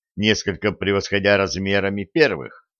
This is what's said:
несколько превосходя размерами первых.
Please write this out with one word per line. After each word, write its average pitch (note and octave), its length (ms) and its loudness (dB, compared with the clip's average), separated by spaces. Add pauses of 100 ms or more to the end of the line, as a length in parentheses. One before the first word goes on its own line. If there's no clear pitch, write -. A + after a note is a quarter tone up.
(160)
несколько G2+ 560 0
превосходя G2 640 0
размерами G2 680 -2
первых. G2 640 -2 (100)